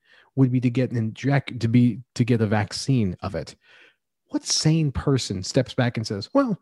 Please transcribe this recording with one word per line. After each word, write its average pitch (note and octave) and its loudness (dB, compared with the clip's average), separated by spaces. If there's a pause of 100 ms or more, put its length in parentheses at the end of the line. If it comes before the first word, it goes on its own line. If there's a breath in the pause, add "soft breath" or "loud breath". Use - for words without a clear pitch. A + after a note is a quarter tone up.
(340 soft breath)
would C3 4
be B2+ 2
to B2 2
get B2 0
an B2 -4
inject-, A#2+ -2
to A2+ 0
be, B2 4 (140)
to B2 2
get A2+ 2
a A2 2
vaccine G#2 0
of G2+ -6
it, - -8 (720 soft breath)
what D4+ -6
sane D#3 2
person A#2 -2
steps - -2
back A#2+ 0
and A2+ -4
says, G2+ -8
"Well, C4+ 2